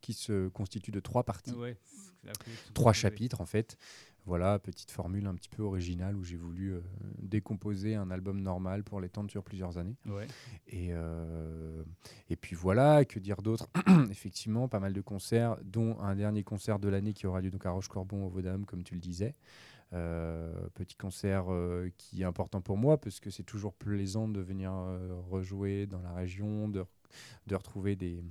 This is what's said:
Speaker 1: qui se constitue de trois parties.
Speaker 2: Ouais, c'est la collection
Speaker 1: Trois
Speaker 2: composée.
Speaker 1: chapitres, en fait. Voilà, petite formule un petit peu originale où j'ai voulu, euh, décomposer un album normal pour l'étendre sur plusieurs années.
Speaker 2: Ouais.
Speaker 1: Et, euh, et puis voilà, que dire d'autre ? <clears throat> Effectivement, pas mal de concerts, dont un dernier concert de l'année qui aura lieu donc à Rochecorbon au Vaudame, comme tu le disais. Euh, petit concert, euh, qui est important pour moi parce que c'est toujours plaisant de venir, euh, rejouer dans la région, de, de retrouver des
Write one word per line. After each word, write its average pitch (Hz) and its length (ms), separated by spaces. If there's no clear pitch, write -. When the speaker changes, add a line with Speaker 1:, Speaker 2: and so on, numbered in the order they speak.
Speaker 1:
qui 117 120
se 98 360
constitue 101 420
de 101 80
trois 123 240
parties. 110 300
Speaker 2:
Ouais, 120 300
c'est - 420
la 104 80
collection - 400
Speaker 1:
Trois 117 200
Speaker 2:
composée. - 80
Speaker 1:
chapitres, 107 400
en 85 40
fait. - 320
Voilà, 90 300
petite - 320
formule 95 380
un 92 80
petit - 140
peu - 120
originale 92 540
où 95 80
j'ai 87 120
voulu, 87 380
euh, 87 80
décomposer 104 720
un 98 160
album 95 320
normal 92 420
pour 101 160
l'étendre 98 300
sur 98 140
plusieurs 92 340
années. 92 200
Speaker 2:
Ouais. 104 180
Speaker 1:
Et, 87 280
euh, 80 880
et 87 40
puis - 200
voilà, 127 500
que - 140
dire 98 240
d'autre ? 110 260
<clears throat> 160 240
Effectivement, 110 580
pas 110 120
mal 98 140
de 98 80
concerts, 113 600
dont 113 360
un 98 160
dernier 104 280
concert 101 360
de 101 100
l'année 101 240
qui - 140
aura 92 120
lieu 92 120
donc 95 160
à - 20
Rochecorbon 95 560
au 92 40
Vaudame, 92 360
comme 90 180
tu 87 120
le 87 60
disais. 90 340
Euh, 82 580
petit - 220
concert, 95 580
euh, 87 440
qui - 260
est - 20
important 92 360
pour 95 160
moi 143 220
parce - 200
que - 100
c'est 95 140
toujours 101 320
plaisant 101 520
de 104 140
venir, 95 320
euh, 92 560
rejouer 98 560
dans 95 160
la 87 120
région, 101 540
de, 98 160
de 98 100
retrouver 98 400
des 87 360